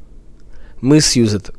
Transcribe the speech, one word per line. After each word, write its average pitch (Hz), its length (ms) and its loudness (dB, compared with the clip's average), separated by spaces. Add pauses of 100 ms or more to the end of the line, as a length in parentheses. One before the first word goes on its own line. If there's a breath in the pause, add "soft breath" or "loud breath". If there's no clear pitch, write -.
(800 soft breath)
Мы 147 200 4
с - 60 2
Сьюзет 107 520 0